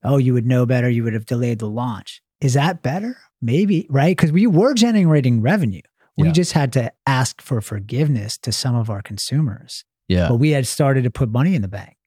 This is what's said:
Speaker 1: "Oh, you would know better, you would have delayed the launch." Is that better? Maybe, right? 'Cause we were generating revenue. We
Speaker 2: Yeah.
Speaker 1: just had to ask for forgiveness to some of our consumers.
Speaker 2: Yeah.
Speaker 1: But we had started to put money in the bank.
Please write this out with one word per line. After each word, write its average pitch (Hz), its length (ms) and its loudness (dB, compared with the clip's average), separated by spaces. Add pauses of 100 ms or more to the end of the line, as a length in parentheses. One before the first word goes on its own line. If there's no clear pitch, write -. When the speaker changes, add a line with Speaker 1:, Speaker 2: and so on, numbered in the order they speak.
Speaker 1:
"Oh, 135 140 0
you 127 180 2
would 120 120 0
know 123 200 2
better, 123 240 2
you 117 140 0
would 113 100 -2
have 110 120 -4
delayed 120 340 -2
the 110 100 -6
launch." 113 520 -8 (180)
Is 131 140 0
that 160 280 0
better? 202 360 -6 (240)
Maybe, 165 480 0
right? 143 280 2
'Cause 160 140 2
we 190 160 4
were 214 260 4
generating 160 680 4
revenue. 123 400 0 (340)
We 151 120 2
Speaker 2:
Yeah. 170 40 2
Speaker 1:
just 170 220 0
had 139 200 2
to 120 200 -2 (120)
ask 127 360 -2
for 120 180 -4
forgiveness 110 840 -4
to 113 100 -4
some 123 220 -2
of 113 140 -2
our 101 120 -6
consumers. 107 840 -6 (240)
Speaker 2:
Yeah. 90 220 2
Speaker 1:
But 120 80 2
we 151 140 2
had 139 160 0
started 135 360 0
to 120 80 0
put 123 180 -2
money 131 240 0
in 139 100 0
the 98 40 -6
bank. 98 400 -14